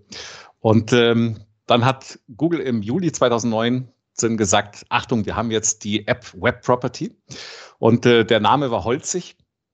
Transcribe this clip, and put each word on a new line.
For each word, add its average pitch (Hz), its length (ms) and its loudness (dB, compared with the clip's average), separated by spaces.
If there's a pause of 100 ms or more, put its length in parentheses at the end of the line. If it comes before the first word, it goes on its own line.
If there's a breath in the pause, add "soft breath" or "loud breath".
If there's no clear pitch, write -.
(600 loud breath)
Und, 110 340 2
ähm, 117 460 2 (260)
dann 120 200 2
hat - 340 -4 (180)
Google 160 220 -2
im 117 240 -4
Juli 156 280 -2
zweitausendneunzehn 117 1300 -2
gesagt, 104 520 -2
"Achtung, 117 360 -2
wir 90 100 -8
haben 113 140 -4
jetzt 110 340 -4
die 104 240 -4
App - 320 -6
Web 120 220 -2
Property." 123 540 -4 (640 loud breath)
Und, 117 260 4
äh, 117 200 6
der 110 160 2
Name 127 280 2
war 110 140 -4
holzig, 156 540 -6 (360)